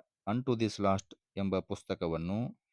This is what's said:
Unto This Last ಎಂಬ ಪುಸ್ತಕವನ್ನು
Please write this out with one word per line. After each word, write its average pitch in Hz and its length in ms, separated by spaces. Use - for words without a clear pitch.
Unto 127 240
This 110 240
Last 98 360
ಎಂಬ 95 220
ಪುಸ್ತಕವನ್ನು 90 1000